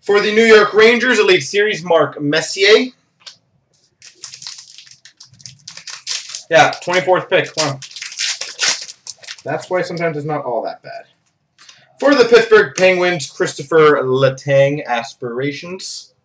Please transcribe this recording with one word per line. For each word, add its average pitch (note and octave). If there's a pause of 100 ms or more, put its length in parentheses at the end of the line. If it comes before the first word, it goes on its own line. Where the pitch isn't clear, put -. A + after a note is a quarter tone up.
(100)
For G3+
the G#3
New A3
York G#3+
Rangers, G#3+
Elite F3+
Series, G3+
Mark E3
Messier. G3 (3500)
Yeah, D#3 (100)
twenty-fourth F3+
pick. D#3
Wow. C#3 (1700)
That's D3+
why F#3
sometimes E3+
it's D3
not D3
all A#2
that -
bad. - (960)
For C#4
the B3
Pittsburgh A3+
Penguins, F3+
Christopher D3+
Letang, C3+
Aspirations. C3+ (120)